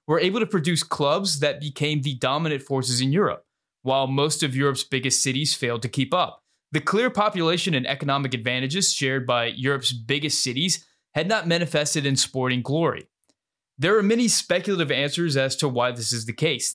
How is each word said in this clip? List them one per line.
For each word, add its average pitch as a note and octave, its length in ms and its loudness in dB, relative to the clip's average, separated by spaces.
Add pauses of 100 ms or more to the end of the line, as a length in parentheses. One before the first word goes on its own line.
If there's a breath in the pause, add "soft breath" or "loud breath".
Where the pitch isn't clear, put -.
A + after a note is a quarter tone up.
were D#3 120 2
able F#3+ 220 2
to A3+ 60 0
produce E3 360 2
clubs D3+ 580 0
that C#3 200 0
became D3 420 -2
the C#3 140 -4
dominant C#3 460 -2
forces B2+ 380 -2
in C3+ 120 2
Europe, D#3+ 320 0 (380)
while C3 260 0
most C#3+ 340 0
of C3+ 140 -2
Europe's C3+ 260 2
biggest C3 400 0
cities C#3+ 320 0
failed A#2+ 280 -2
to B2+ 60 -4
keep C3+ 240 -2
up. F3 300 -2 (300)
The D3+ 80 0
clear A3 280 2
population F#3 640 0
and C3 120 0
economic C#3 480 -2
advantages B2+ 580 0
shared C3 340 -2
by A#2+ 200 2
Europe's C#3 460 -2
biggest C#3 500 -2
cities C#3 420 -2 (300 soft breath)
had E3 140 0
not G#3 180 0
manifested D#3+ 580 0
in C3+ 120 0
sporting B2+ 460 0
glory. C#3 440 -2 (720)
There F3 180 4
are G#3+ 60 4
many A3+ 240 4
speculative F#3 640 0
answers C#3+ 460 0
as C3+ 200 2
to D3+ 120 0
why B2 240 0
this A2+ 200 -4
is A2+ 140 -4
the A#2 60 -6
case. D3 420 -2